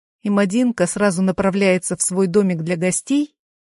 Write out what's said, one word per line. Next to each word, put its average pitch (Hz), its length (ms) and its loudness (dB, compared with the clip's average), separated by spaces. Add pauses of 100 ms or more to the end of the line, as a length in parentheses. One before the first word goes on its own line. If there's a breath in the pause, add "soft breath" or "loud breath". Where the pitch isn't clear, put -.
(200)
и 208 100 -4
Мадинка 202 560 2
сразу 190 360 0
направляется 190 760 0
в - 60 -8
свой 190 240 0
домик 180 360 0
для 165 140 -2
гостей, 262 600 -2 (440)